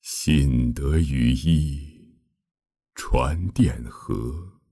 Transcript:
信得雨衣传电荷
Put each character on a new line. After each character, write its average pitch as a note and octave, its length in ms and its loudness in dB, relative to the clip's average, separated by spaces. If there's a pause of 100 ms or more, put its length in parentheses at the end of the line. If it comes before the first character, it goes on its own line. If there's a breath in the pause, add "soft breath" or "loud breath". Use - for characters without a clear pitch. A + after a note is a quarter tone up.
信 C2 720 2
得 C#2 260 0
雨 C2+ 340 2
衣 D2 840 -2 (760)
传 D#2 540 -2
电 A#1+ 360 2
荷 A#1 880 -8